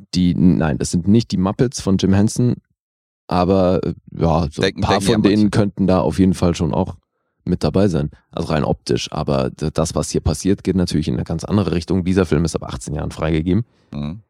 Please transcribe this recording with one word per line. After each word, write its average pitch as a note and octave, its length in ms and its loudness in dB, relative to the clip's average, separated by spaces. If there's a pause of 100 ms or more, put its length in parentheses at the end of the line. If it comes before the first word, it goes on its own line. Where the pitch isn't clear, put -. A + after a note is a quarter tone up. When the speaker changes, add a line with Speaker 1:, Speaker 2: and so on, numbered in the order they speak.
(160)
Speaker 1:
Die, F2+ 200 2
nein, D2+ 420 2
das - 140 -6
sind F2 160 -2
nicht A2+ 240 2
die G2+ 60 -2
Muppets G#2+ 440 -2
von F#2+ 160 0
Jim F#2+ 160 2
Henson, A2+ 420 2 (720)
aber, F2+ 560 2
äh, F2 100 -4 (220)
ja, E2 360 0
so - 100 -6
Speaker 2:
Decken-, F#2+ 180 0
Speaker 1:
ein - 20 -4
paar A2 180 0
Speaker 2:
decken G#2 140 2
Speaker 1:
von G#2+ 100 2
Speaker 2:
die G2+ 60 6
Speaker 1:
denen G#2+ 140 4
Speaker 2:
Muppets. G2+ 140 0
Speaker 1:
könnten G2+ 300 0
da F#2 140 4
auf D2+ 180 0
jeden F#2+ 140 4
Fall E2+ 220 0
schon D2 180 -2
auch F2 220 -2 (500)
mit F2+ 180 -2
dabei F#2 240 2
sein. D2 220 -2 (220)
Also - 220 -6
rein D2+ 100 0
optisch, - 480 -4
aber C#2 380 -2
d-, D2+ 240 -6
das, D#2+ 220 -2
was D#2 160 -2
hier F2 100 -2
passiert, F#2 420 -2
geht F#2 120 0
natürlich F2 320 -2
in B1+ 80 -2
eine - 80 -4
ganz E2 200 -6
andere F#2+ 280 0
Richtung. F2 320 -2
Dieser F#2 220 2
Film D#2+ 200 2
ist D#2+ 100 -4
ab - 80 -6
achtzehn - 320 -10
Jahren D2+ 160 -6
freigegeben. E2 540 0 (260)
Speaker 2:
Mhm. D2 380 -8